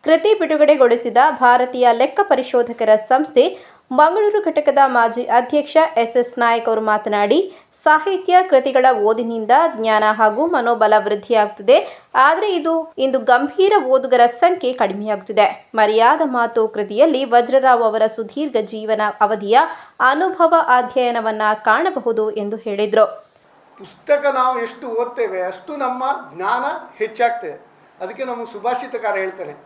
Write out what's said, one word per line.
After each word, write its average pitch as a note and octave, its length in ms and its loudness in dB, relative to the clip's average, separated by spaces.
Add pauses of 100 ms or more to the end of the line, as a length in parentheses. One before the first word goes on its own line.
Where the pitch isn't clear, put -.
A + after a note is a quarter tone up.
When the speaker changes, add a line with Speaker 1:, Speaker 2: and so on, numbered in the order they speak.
Speaker 1:
ಕೃತಿ E4 340 2
ಬಿಡುಗಡೆಗೊಳಿಸಿದ C#4 760 2 (140)
ಭಾರತೀಯ B3 640 2
ಲೆಕ್ಕ B3+ 300 -2
ಪರಿಶೋಧಕರ A#3+ 720 0
ಸಂಸ್ಥೆ C4+ 800 0 (180)
ಮಂಗಳೂರು G#4 520 2
ಘಟಕದ D4 420 0
ಮಾಜಿ A#3+ 380 0
ಅಧ್ಯಕ್ಷ B3+ 520 0 (200)
ಎಸ್ A#3 200 -2
ಎಸ್ A#3+ 220 -2
ನಾಯಕ್ A#3 280 0
ಅವರು A3 140 -2
ಮಾತನಾಡಿ, G#3+ 760 -2 (260)
ಸಾಹಿತ್ಯ F4+ 540 2 (140)
ಕೃತಿಗಳ C4 420 2
ಓದಿನಿಂದ A3+ 580 -2 (240)
ಜ್ಞಾನ G#3+ 360 0
ಹಾಗೂ A3 360 0
ಮನೋಬಲ A#3 520 0
ವೃದ್ಧಿಯಾಗುತ್ತದೆ, G#3 1040 0 (120)
ಆದರೆ F4 420 2
ಇದು D#4+ 420 -4
ಇಂದು C4 200 0
ಗಂಭೀರ C#4+ 540 2 (140)
ಓದುಗರ B3+ 400 2
ಸಂಖ್ಯೆ C4+ 460 -2
ಕಡಿಮೆಯಾಗುತ್ತಿದೆ. G#3 1000 -4
ಮರೆಯಾದ A3+ 500 2
ಮಾತು A#3 440 -2
ಕೃತಿಯಲ್ಲಿ A3+ 560 0
ವಜ್ರರಾವ್ B3 580 2
ಅವರ A3 240 0
ಸುದೀರ್ಘ A#3 540 -6
ಜೀವನ G#3+ 400 -6 (200)
ಅವಧಿಯ G#3 380 2 (420)
ಅನುಭವ E4 540 2 (120)
ಅಧ್ಯಯನವನ್ನ A#3 760 0 (120)
ಕಾಣಬಹುದು A3+ 760 -2
ಎಂದು G#3 260 -8
ಹೇಳಿದ್ರು. G#3 500 0 (720)
Speaker 2:
ಪುಸ್ತಕ C#4+ 560 -4
ನಾವು B3+ 260 -2
ಎಷ್ಟು A3+ 280 -10
ಓದ್ತೇವೆ A3+ 540 -6
ಅಷ್ಟು F#3+ 340 -10
ನಮ್ಮ B3+ 280 -6 (300)
ಜ್ಞಾನ B3+ 600 -6
ಹೆಚ್ಚಾಗ್ತದೆ. A3 720 -6 (340)
ಅದಕ್ಕೆ F#3+ 240 -12
ನಮ್ಮ A#3 200 -10
ಸುಭಾಷಿತಕಾರ A3+ 720 -8
ಹೇಳ್ತಾನೆ F3+ 360 -10 (140)